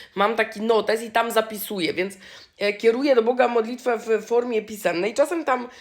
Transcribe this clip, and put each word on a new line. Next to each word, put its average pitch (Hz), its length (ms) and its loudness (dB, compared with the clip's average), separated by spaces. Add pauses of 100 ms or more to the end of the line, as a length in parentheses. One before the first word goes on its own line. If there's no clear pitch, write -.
(140)
mam 208 220 2
taki 220 240 -2
notes 220 420 2
i 226 80 -12
tam 233 200 0
zapisuję, 202 640 -2
więc, 196 240 -4 (400)
e, 208 140 0
kieruję 240 420 4
do 226 80 6
Boga 254 260 4
modlitwę 233 500 -2
w 214 280 -2
formie 240 360 0
pisemnej. 202 520 -4
Czasem 311 300 0
tam 247 240 -2 (120)